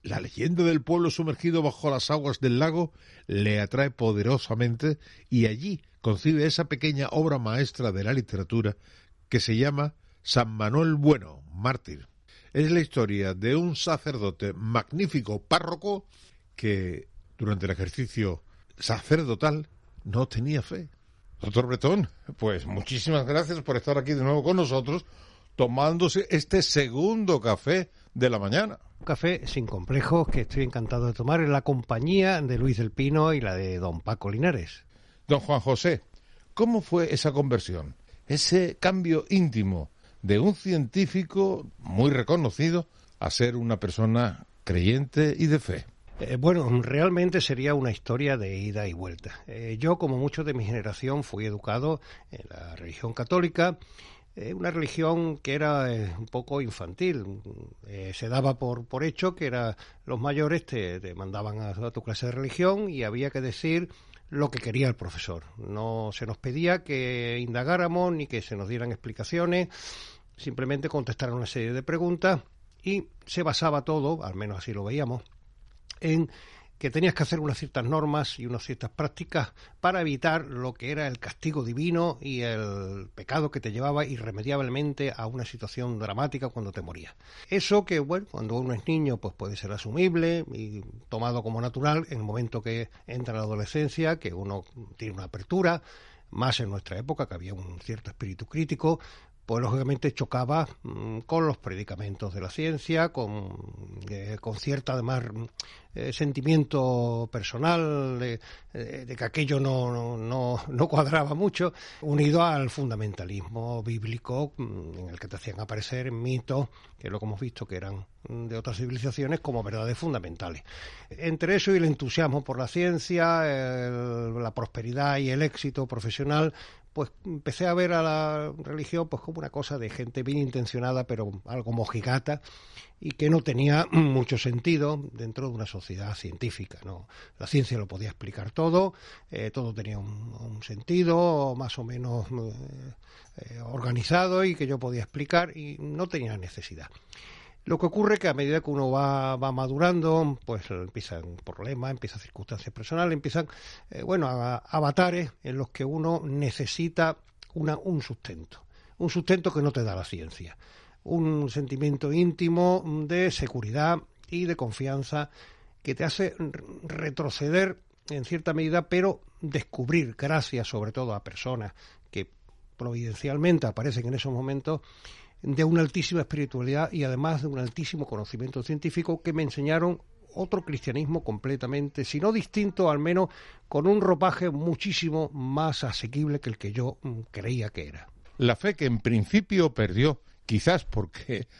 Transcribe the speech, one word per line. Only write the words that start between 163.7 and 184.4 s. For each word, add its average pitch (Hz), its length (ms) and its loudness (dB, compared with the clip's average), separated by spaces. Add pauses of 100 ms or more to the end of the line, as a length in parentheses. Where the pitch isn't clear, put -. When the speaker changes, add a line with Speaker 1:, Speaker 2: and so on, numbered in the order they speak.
Speaker 2:
y 175 160 -2
de 170 100 0
confianza 135 760 -4 (500)
que 165 140 -4
te - 80 -4
hace 170 340 0
r-, 156 260 -6 (200)
retroceder 156 960 0 (320)
en 139 140 -4
cierta 160 280 -2
medida, 160 360 2
pero 185 320 2 (200)
descubrir, 139 720 -2
gracias 135 520 0
sobre 107 240 -4
todo 120 240 -2
a 101 80 -8
personas 113 500 -6 (380)
que 98 180 -6 (480)
providencialmente 131 880 2
aparecen 117 400 -2
en 123 80 -2
esos 135 180 -2
momentos, 135 500 -2 (640)
de 139 180 2
una 165 180 6
altísima 165 400 0
espiritualidad 139 720 -2
y 160 120 -2
además 135 400 0
de 156 40 -2
un 139 120 -4
altísimo 135 480 -4
conocimiento 120 560 -6
científico 160 580 -2
que 170 100 -4
me 156 120 0
enseñaron 156 580 0 (320)
otro 185 300 -2
cristianismo 147 600 -2
completamente, 135 800 -4
si 147 160 -4
no 196 120 2
distinto, 196 580 0
al 147 100 4
menos 180 300 2 (400)
con 143 160 2
un 202 160 6
ropaje 180 480 4